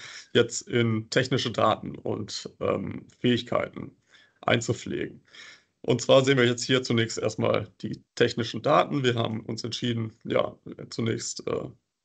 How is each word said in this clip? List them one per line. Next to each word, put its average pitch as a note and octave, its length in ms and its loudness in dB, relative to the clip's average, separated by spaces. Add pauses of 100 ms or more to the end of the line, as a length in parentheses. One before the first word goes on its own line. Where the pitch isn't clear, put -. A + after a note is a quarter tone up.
(320)
jetzt - 360 2
in A2+ 420 2
technische - 400 0
Daten - 460 0
und, - 540 -8 (100)
ähm, - 460 -2 (140)
Fähigkeiten - 760 0 (480)
einzupflegen. - 800 -2 (640)
Und B2 160 2
zwar C3 240 6
sehen C3+ 120 6
wir B2 80 6
jetzt A#2+ 180 2
hier B2+ 220 2
zunächst A2+ 340 2
erstmal A2 500 0 (120)
die - 240 -10 (100)
technischen A#2+ 480 0
Daten. C#3+ 400 2
Wir A#2+ 140 2
haben A2 300 -2
uns A2+ 180 -8
entschieden, A#2 480 -4 (100)
ja, - 340 -4 (340)
zunächst, - 580 -6
äh, - 200 -4 (360)